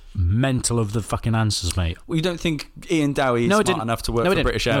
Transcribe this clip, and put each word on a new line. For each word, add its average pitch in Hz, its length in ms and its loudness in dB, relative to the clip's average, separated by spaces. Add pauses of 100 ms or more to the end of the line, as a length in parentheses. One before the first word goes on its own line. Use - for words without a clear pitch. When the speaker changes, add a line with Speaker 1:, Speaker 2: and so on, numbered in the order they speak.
(140)
Speaker 1:
mental 120 680 2
of 107 140 -2
the 117 80 0
fucking 113 340 -2
answers, 104 400 0
mate. 85 220 -2 (100)
Speaker 2:
Well, 170 80 -4
you 160 60 2
don't 175 180 -2
think 156 320 -4 (180)
Ian 151 240 2
Dowie 127 320 2
is - 40 2
Speaker 1:
No, 196 60 4
I - 20 6
Speaker 2:
smart 214 100 4
Speaker 1:
didn't. 127 140 0
Speaker 2:
enough 113 220 -2
to - 100 -4
work 117 120 2
Speaker 1:
No, 180 60 2
I - 20 2
Speaker 2:
for - 20 2
Speaker 1:
didn't. 151 100 0
Speaker 2:
British 117 220 0
Speaker 1:
No, 117 140 2